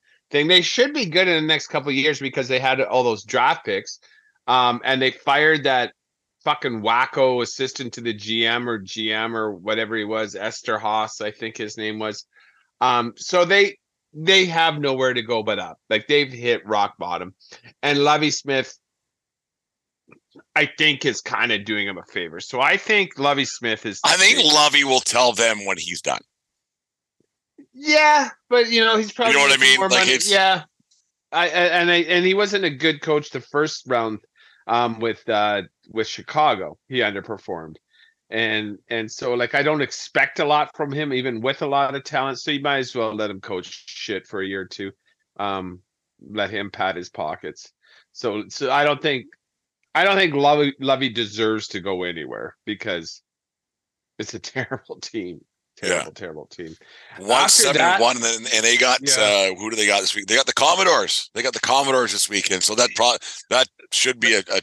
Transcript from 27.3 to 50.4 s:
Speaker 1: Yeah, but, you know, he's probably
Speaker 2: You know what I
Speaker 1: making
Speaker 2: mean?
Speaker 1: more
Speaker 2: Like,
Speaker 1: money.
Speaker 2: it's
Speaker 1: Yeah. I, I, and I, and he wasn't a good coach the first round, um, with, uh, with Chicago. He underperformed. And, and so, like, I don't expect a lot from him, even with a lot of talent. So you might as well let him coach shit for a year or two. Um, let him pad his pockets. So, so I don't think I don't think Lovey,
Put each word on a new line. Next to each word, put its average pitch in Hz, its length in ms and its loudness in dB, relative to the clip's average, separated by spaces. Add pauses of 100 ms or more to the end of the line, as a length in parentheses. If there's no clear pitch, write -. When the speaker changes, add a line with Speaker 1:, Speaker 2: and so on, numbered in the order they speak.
Speaker 1:
Yeah, 302 560 4 (200)
but, 240 200 4
you 226 140 4
know, 226 140 4
he's 214 140 -2
probably 233 220 2
Speaker 2:
You 143 40 6
know 143 60 6
what 139 100 6
I 135 40 6
Speaker 1:
making 131 140 6
Speaker 2:
mean? 135 80 6
Speaker 1:
more 196 100 2
Speaker 2:
Like, 185 100 4
Speaker 1:
money. 127 120 4
Speaker 2:
it's 131 180 0
Speaker 1:
Yeah. 190 340 4 (680)
I, 170 140 2
I, - 40 2
and 175 420 2
I, 175 60 6
and 175 280 2
he 185 80 4
wasn't 196 320 0
a 165 40 0
good 147 320 -2
coach 151 280 -2
the 135 100 -10
first 147 480 -4
round, 113 320 0 (480)
um, 117 320 0
with, 110 300 -4
uh, 104 340 0 (260)
with 110 180 -4
Chicago. 107 720 -2 (120)
He 131 80 -6
underperformed. 98 800 -6 (540)
And, 107 500 -4 (100)
and 113 200 -4
so, 123 240 -4
like, 120 220 -2
I 143 80 2
don't 151 180 0
expect - 580 -2
a 160 60 0
lot 147 300 0
from 147 160 -6
him, 143 220 -6
even 127 280 -4
with 135 200 -2
a 156 60 -4
lot 139 280 0
of 139 80 -10
talent. 135 360 -4
So - 120 -6
you 143 100 -4
might 139 180 0
as 127 160 -6
well 110 200 -2
let 107 140 -4
him 98 100 -12
coach - 480 -10
shit - 400 -8
for 101 140 -8
a 95 60 -6
year 98 140 -6
or 92 40 -10
two. 98 260 -12 (460)
Um, 95 420 -6 (500)
let 101 200 -4
him 101 220 -8
pad 95 260 -4
his 90 120 -12
pockets. - 600 -10 (400)
So, 107 380 -6
so 131 220 -4
I 143 120 2
don't 147 180 0
think 135 240 -4 (720)
I 160 80 4
don't 196 140 4
think 180 160 2
Lovey, 143 460 4